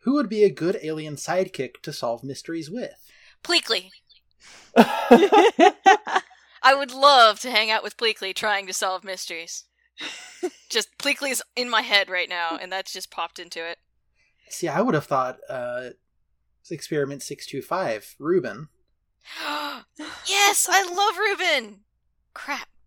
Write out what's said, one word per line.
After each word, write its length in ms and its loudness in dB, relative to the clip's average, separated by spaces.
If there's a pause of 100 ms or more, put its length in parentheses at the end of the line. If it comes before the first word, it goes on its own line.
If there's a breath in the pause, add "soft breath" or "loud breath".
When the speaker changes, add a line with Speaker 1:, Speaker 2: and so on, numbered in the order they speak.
Speaker 1:
Who 100 0
would 160 0
be 140 2
a 100 6
good 280 -2
alien 360 -8
sidekick 640 -4
to 100 -12
solve 320 -6
mysteries 460 -10
with? 420 -12 (320 soft breath)
Speaker 2:
Pleakley. 480 -2 (460)
Speaker 3:
<laughs> 400 -4 (1800 soft breath)
Speaker 2:
I 140 8
would 160 -6
love 500 6
to 100 -8
hang 200 0
out 120 0
with 140 -12
Pleakley 360 -4
trying 340 -2
to 60 -10
solve 300 -4
mysteries. 600 -12 (340)
Speaker 4:
<laughs> 720 -12
Speaker 2:
Just 280 -6
Pleakley's 440 -4 (140)
in 140 -6
my 120 0
head 280 0
right 200 -4
now, 280 -6
and 140 -12
that's 220 -8
just 180 -14
popped 280 -10
into 280 -12
it. 100 -12 (720)
Speaker 1:
See, 180 -6
I 140 -2
would 140 0
have 100 -2
thought, 340 -4 (100)
uh, 400 -8 (840)
Experiment 520 -6
six 240 -14
two 140 -10
five, 580 -6
Ruben. 500 -2 (680 loud breath)
Speaker 2:
<gasps> 100 -10 (800 loud breath)
Yes, 420 2
I 140 4
love 340 0
Ruben! 600 -2 (540)
Crap. 340 -10 (200)